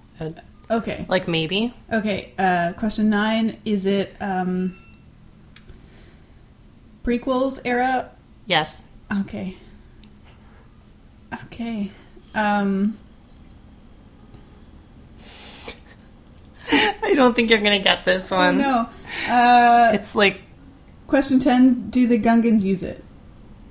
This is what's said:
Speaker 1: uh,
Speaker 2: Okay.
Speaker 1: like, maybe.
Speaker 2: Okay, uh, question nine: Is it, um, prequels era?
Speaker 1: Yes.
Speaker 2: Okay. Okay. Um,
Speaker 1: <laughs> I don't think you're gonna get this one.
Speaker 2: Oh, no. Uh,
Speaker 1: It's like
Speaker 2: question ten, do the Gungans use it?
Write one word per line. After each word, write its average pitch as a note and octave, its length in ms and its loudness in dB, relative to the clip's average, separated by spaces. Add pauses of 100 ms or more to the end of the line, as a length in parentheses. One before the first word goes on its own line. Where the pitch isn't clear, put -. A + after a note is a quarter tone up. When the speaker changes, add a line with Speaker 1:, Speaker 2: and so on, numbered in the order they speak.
(200)
Speaker 1:
uh, D#3+ 120 -8 (380)
Speaker 2:
Okay. - 380 -4
Speaker 1:
like, F#3 220 -2
maybe. F3+ 440 -2 (200)
Speaker 2:
Okay, G#3 440 -4
uh, F3+ 360 0
question G#3+ 360 -2
nine: A3 540 0
Is G3+ 220 -2
it, G3 340 -2
um, F#3 560 -4 (2250)
prequels C4 580 -2
era? B3 460 -2 (380)
Speaker 1:
Yes. D#3+ 360 -2 (260)
Speaker 2:
Okay. G3 460 -8 (1900)
Okay. A3+ 460 -8 (440)
Um, G#3 600 0 (2250)
Speaker 1:
<laughs> - 1500 -18
I G#4+ 440 0
don't B3+ 200 4
think A#3 140 0
you're A3+ 100 4
gonna G#3 200 2
get F#3 260 0
this F#3 260 -2
one. F#3 300 2
Speaker 2:
Oh, B3+ 280 0 (380)
no. A#3 60 -2
Uh, A#3+ 600 6
Speaker 1:
It's G#3 220 -4
like G3 260 2 (680)
Speaker 2:
question C4+ 320 2
ten, B3 500 4
do B3 180 2
the A#3 120 2
Gungans A3+ 420 2
use F#3+ 220 -2
it? - 200 -12 (680)